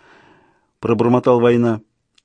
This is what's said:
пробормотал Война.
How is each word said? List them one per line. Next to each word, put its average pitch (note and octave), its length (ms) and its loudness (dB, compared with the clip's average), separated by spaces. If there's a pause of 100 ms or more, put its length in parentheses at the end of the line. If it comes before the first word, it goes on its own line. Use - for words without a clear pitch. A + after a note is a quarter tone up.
(800)
пробормотал A#2+ 600 0
Война. A#2+ 400 0 (440)